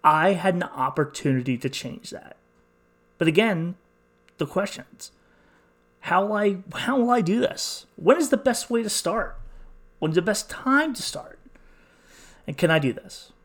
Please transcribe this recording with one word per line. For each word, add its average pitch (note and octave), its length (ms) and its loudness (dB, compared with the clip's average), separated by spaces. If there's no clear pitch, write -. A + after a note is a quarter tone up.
I E3 300 4
had F#3 220 0
an F3+ 80 -2
opportunity C3 960 -2
to C3 100 -6
change - 400 -10
that. - 300 -16
But E3 100 0
again, F3 460 0
the D3 80 -2
questions. - 680 -8
How F#3 240 0
will G#3 80 -2
I, G3+ 240 2
how C4 220 0
will A#3+ 120 2
I B3 100 4
do G3+ 200 2
this? - 440 -4
When G#3 200 6
is D4+ 140 2
the C4 80 4
best - 320 0
way A#3 120 2
to G#3+ 60 -4
start? - 500 -4
When's D#3 160 0
the F3+ 80 4
best G3+ 260 -2
time C#4 460 0
to - 80 -10
start? - 360 -10
And C#3+ 100 -8
can E3 140 4
I D#3+ 80 4
do C3+ 160 0
this? - 380 -16